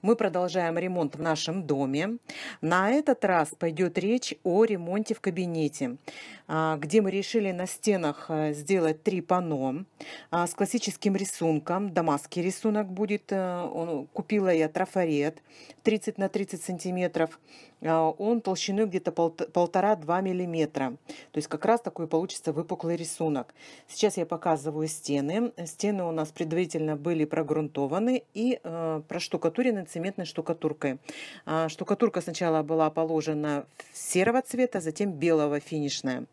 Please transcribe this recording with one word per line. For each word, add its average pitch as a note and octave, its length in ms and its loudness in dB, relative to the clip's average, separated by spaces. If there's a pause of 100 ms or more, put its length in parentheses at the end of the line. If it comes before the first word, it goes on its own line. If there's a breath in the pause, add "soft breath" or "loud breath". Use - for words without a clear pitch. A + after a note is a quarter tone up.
Мы G#3+ 120 6
продолжаем F3+ 600 0
ремонт F3 380 0
в D3 60 -8
нашем E3 440 0
доме. C#3+ 520 0 (440 loud breath)
На F#3 300 4
этот D4 340 2
раз E3+ 320 4
пойдёт E3+ 400 0
речь G#3+ 460 0
о F#3 200 4
ремонте G#3 520 0
в - 60 -16
кабинете, D#3+ 760 -2 (500 loud breath)
а, D#3 300 0
где D#3 240 4
мы F#3+ 80 0
решили G3 420 0
на F3+ 140 -4
стенах, F3+ 640 0
э, D#3 240 0
сделать D#3 480 2
три F#3+ 200 0
панно, D#3+ 640 0 (440 loud breath)
а, F3 160 2
с E3+ 80 -4
классическим G3+ 600 -2
рисунком. F3+ 800 -2
Дамасский D#3+ 500 0
рисунок G3+ 480 0
будет, G3+ 400 -2
э, F3+ 420 -2
он, E3 400 -4
купила G3 360 2
я D#3+ 200 4
трафарет D#3+ 720 0 (400 loud breath)
тридцать G#3+ 380 0
на G3 100 0
тридцать G3 340 -4
сантиметров. F3+ 760 -2 (440 loud breath)
А, D#3+ 260 4
он A3 320 2
толщиной G3 440 0
где-то F3+ 260 -2
полт-, E3 400 0
полтора-два F3 680 2
миллиметра. E3 760 -2 (340 loud breath)
То - 60 -4
есть D3 100 -4
как - 180 -6
раз A#3 160 4
такой E3+ 260 -8
получится E3 460 -2
выпуклый E3+ 420 -4
рисунок. D#3+ 580 -4 (340 loud breath)
Сейчас - 300 0
я E3+ 80 0
показываю D#3+ 640 0
стены. D#3 640 -2 (140)
Стены G3+ 400 -2
у E3 60 -2
нас D#3 200 -2
предварительно D#3+ 640 0
были D#3 300 0
прогрунтованы D#3 1000 0 (100)
и, A#3+ 300 0
э, E3 440 -2
проштукатурены F#3 840 0
цементной F3+ 340 -4
штукатуркой. D3+ 760 -2 (460 loud breath)
А, D#3+ 240 0
штукатурка G3 520 0
сначала D#3+ 420 0
была D#3 260 2
положена D#3 760 0 (280)
серого A3+ 480 2
цвета, B3 380 0
затем F3 320 -2
белого, D3 480 2
финишная. C#3+ 720 -4